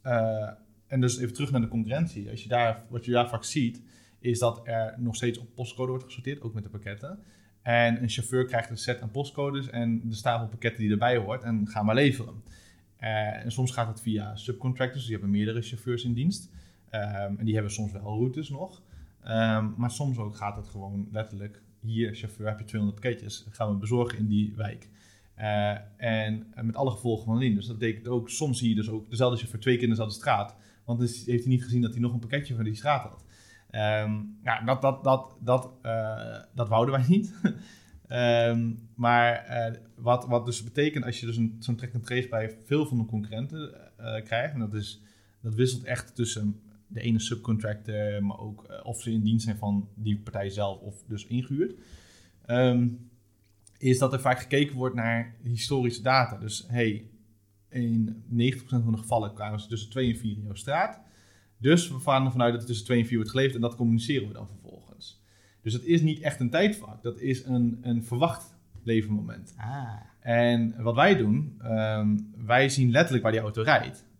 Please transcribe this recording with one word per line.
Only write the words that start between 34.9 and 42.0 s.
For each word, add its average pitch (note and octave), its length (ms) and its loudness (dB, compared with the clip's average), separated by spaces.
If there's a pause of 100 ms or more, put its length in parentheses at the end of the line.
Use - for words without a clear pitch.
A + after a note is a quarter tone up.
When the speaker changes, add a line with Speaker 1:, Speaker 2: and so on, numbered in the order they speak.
Speaker 1:
dat, C3 360 0
dat, B2 320 0 (100)
eh, A2 560 -4 (180)
dat A#2 140 -2
wouden A#2+ 260 4
wij B2+ 120 4
niet. G3 340 4
<laughs> - 0 - (680)
Ehm, A#2 640 4 (240)
maar, A#2+ 400 6
eh, A#2 380 -4 (220)
wat, B2 320 2
wat A#2+ 180 2
dus A#2 180 -4
betekent D3 420 0
als A#2 140 -6
je A#2+ 60 -10
dus A#2 120 -2
een, A2 220 2
zo'n A#2+ 160 -2
track A#2+ 180 -10
and A#2 120 -6